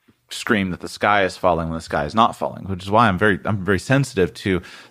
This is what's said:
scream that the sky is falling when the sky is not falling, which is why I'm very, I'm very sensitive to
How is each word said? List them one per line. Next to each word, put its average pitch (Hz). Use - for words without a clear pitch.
scream 98
that 82
the 87
sky 104
is 90
falling 82
when 82
the 80
sky 76
is 76
not 110
falling, -
which 92
is 98
why 113
I'm 92
very, 104
I'm 98
very 95
sensitive 131
to 92